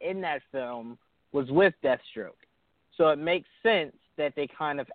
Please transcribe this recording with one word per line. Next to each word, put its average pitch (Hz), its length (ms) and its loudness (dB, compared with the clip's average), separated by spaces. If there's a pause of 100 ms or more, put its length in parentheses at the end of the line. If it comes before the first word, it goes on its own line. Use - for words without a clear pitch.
in 190 200 -6
that 151 200 -4 (120)
film 120 440 -8 (360)
was 135 180 -2
with 175 240 4 (100)
Deathstroke. 117 460 -2 (640)
So 160 120 6
it 147 100 4
makes 165 300 -2 (140)
sense 190 320 2 (220)
that 147 200 -2
they 143 100 -2
kind 147 340 -4
of, 123 140 -8